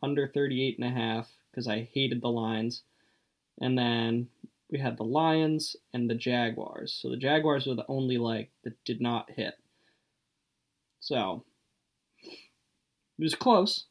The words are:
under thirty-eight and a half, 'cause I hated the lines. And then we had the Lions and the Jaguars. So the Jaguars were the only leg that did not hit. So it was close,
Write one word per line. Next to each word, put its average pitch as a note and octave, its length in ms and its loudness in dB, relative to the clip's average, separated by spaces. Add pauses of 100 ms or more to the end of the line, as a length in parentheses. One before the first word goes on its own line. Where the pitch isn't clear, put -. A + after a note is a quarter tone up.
under C#3 260 0
thirty-eight C3+ 520 0
and B2 80 -2
a B2+ 120 -2
half, A2+ 300 -2 (240)
'cause A#2+ 140 -4
I A2 140 0 (120)
hated B2 280 0
the B2 100 0
lines. A2+ 520 -2 (760)
And B2+ 180 2
then A#2 520 2 (400)
we C#3+ 100 -4
had A#2+ 160 -2
the G#2+ 80 -6
Lions D#3 720 2 (180)
and A#2+ 160 0
the A#2 60 0
Jaguars. A#2 800 -2
So - 160 -6
the B2 80 -4
Jaguars C#3+ 500 2
were B2+ 80 0
the B2 140 -4
only C3 280 0
leg A2+ 320 -2 (140)
that - 220 -10
did A2+ 160 -4
not A#2+ 300 -2
hit. - 280 -6 (1400)
So B2 420 -2 (800)
it - 1000 -14
was D#3 120 0
close, G#3+ 560 4